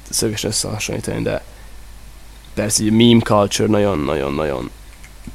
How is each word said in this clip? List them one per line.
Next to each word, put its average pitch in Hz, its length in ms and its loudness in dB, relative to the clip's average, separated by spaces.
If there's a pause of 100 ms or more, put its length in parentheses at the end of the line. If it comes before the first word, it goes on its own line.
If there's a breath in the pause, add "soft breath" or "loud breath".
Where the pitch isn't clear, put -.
szögesen 107 400 -4
összehasonlítani, 107 720 -6
de 110 220 -4 (1120 soft breath)
persze, 107 300 -2
így 107 80 2
meme 117 300 8
culture 107 480 2
nagyon-nagyon-nagyon 73 1000 0 (640)